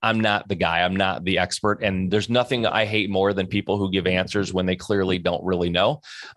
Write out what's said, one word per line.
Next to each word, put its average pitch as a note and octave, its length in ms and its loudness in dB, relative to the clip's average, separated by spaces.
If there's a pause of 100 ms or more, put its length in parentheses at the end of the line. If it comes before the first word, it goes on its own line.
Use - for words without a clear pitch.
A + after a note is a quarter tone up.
I'm A2 180 2
not G#2 280 2
the G2 60 -4
guy. E2+ 280 0
I'm F#2 140 0
not F#2+ 280 0
the F2+ 140 0
expert. G2+ 440 -2
And F#2 280 0
there's G#2 180 2
nothing A#2+ 380 0
I A2 180 2
hate G#2 260 0
more G2 220 2
than F#2+ 140 -2
people G2+ 320 -2
who G2 120 0
give F#2 160 0
answers F#2 460 0
when F#2 140 0
they F#2 100 0
clearly F#2+ 420 0
don't F2 240 -2
really F2 280 0
know. G#2 300 2 (360)